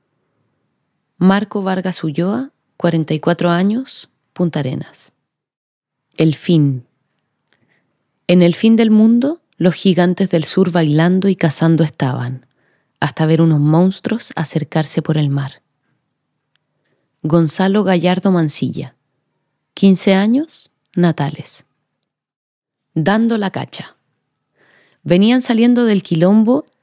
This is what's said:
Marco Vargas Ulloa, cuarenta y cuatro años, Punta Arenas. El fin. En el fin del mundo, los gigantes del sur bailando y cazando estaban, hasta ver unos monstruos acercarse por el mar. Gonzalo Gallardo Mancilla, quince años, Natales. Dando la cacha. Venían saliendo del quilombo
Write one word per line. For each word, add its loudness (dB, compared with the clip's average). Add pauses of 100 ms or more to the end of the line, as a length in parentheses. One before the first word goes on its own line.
(1200)
Marco 0
Vargas -4
Ulloa, -4 (260)
cuarenta -2
y -4
cuatro 0
años, -4 (220)
Punta -4
Arenas. -10 (1040)
El 2
fin. 0 (1400)
En 4
el 2
fin 4
del 2
mundo, 2 (160)
los 0
gigantes 0
del 0
sur 0
bailando 2
y 0
cazando 0
estaban, -6 (520)
hasta -2
ver 2
unos 4
monstruos 0
acercarse -4
por -4
el 0
mar. -6 (1600)
Gonzalo 0
Gallardo 0
Mancilla, -4 (760)
quince 2
años, -2 (220)
Natales. -4 (1300)
Dando 0
la -4
cacha. -12 (1080)
Venían 2
saliendo 2
del 2
quilombo 2 (180)